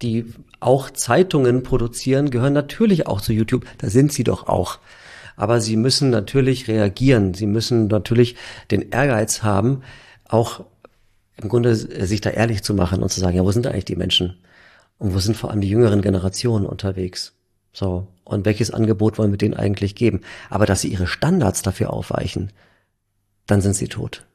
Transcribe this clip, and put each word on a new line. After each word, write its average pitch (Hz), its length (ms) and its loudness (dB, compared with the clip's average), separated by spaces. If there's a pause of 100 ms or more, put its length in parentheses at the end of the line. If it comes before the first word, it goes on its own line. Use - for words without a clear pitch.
die 117 240 -2 (340)
auch 135 300 2
Zeitungen 127 720 2
produzieren, 131 680 0
gehören 123 220 2
natürlich 156 540 2
auch 98 140 -2
zu 117 120 -2
YouTube. 110 320 0 (120)
Da 117 120 -6
sind 135 220 4
sie 123 120 -2
doch 107 240 -2
auch. - 320 -2 (580)
Aber 117 240 2
sie 110 160 0
müssen 131 320 2
natürlich 127 580 0
reagieren. 107 680 2
Sie 98 120 -6
müssen 110 420 2
natürlich 113 480 2 (360)
den 101 200 -2
Ehrgeiz 113 520 0
haben, 110 400 0 (440)
auch - 380 0 (720)
im 104 120 -8
Grunde 120 260 4
sich 107 440 -2
da 90 120 -4
ehrlich 110 320 0
zu 104 100 -2
machen 92 300 0
und 98 60 0
zu - 100 -4
sagen, 90 180 0
ja, 92 60 4
wo 98 80 2
sind 120 160 0
eigentlich - 180 -4
die - 100 -6
Menschen? 90 420 -2 (600)
Und 95 160 -4
wo 98 60 0
sind 104 180 0
vor - 140 -8
allem 104 100 -2
die 98 80 0
jüngeren 104 320 4
Generationen 98 640 0
unterwegs? 92 680 -6 (380)
So. 95 360 -4 (160)
Und 104 220 -4
welches 107 260 0
Angebot 110 460 0
wollen 107 140 2
wir 101 60 -2
denen 104 160 0
eigentlich 101 420 -2
geben? 107 260 0 (280)
Aber 101 160 0
dass 98 160 2
sie - 80 -2
ihre 90 180 -2
Standards 151 540 0
dafür - 300 -4
aufweichen, - 600 -6 (920)
dann 101 160 2
sind 98 140 0
sie - 120 -6
tot. - 480 -10